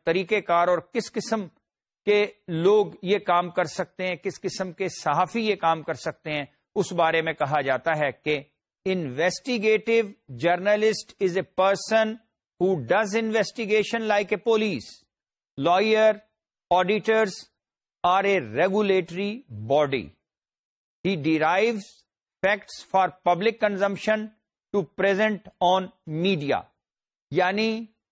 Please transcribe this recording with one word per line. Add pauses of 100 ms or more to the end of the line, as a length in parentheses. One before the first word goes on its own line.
طریقہ
کار
اور (160)
کس
قسم (600)
کے (240)
لوگ (100)
یہ
کام
کر
سکتے
ہیں،
کس
قسم
کے (120)
صحافی
یہ
کام
کر (100)
سکتے
ہیں، (320)
اس
بارے
میں
کہا
جاتا
ہے (140)
کہ (460)
investigative (300)
journalist
is
a (140)
person (480)
who (180)
does
investigation
like
a
police, (720)
lawyer, (580)
auditors (680)
are
a
regulatory (280)
body. (1000)
He
derives (580)
facts (100)
for (200)
public
consumption (480)
to (120)
present
on (320)
media. (720)
یعنی (420)